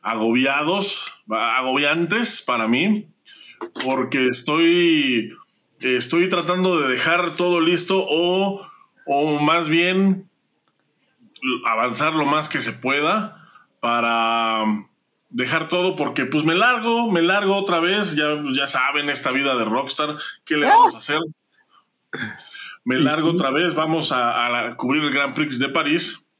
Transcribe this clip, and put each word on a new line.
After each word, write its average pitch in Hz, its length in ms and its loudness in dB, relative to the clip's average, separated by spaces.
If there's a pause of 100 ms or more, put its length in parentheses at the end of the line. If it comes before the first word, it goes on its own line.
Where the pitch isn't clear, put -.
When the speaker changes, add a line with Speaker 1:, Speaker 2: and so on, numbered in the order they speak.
Speaker 1:
agobiados, 135 1080 0 (180)
agobiantes 143 1120 0
para 117 240 0
mí, 185 420 0 (760)
porque 131 440 0
estoy, 151 1040 2 (460)
estoy 127 480 0
tratando 180 520 0
de 135 80 0
dejar 160 480 0
todo 175 240 0
listo 180 460 2
o, 185 600 0 (400)
o 147 340 0
más 156 280 2
bien 185 600 2 (1400)
avanzar 120 480 0
lo 151 120 2
más 151 220 0
que 139 140 -4
se 135 100 -4
pueda 151 760 -2 (300)
para 117 840 0 (680)
dejar 151 380 -4
todo, 180 280 0
porque, 135 300 -2
pues, 147 180 -2
me 160 100 2
largo, 233 560 2
me 175 100 2
largo 196 360 2
otra 190 240 0
vez, 180 340 0
ya, 151 260 -2 (140)
ya 139 120 -2
saben, 143 440 -2
esta 135 220 -2
vida 135 240 0
de 117 80 0
rockstar, 135 520 -2 (280)
¿qué 156 120 0
le 147 100 2
vamos 440 280 6
a 110 40 -14
hacer? 147 200 -2 (1700)
Me 247 140 0
Speaker 2:
Y 160 40 4
Speaker 1:
largo 156 280 2
Speaker 2:
sí. 170 60 0
Speaker 1:
otra 139 140 0
vez, 160 240 0
vamos 156 380 0
a, 120 340 0
a 120 40 -2
la, 120 260 -4
cubrir 139 260 0
el 143 80 0
Grand 139 240 0
Prix 143 240 -4
de 135 120 0
París 156 560 -2 (140)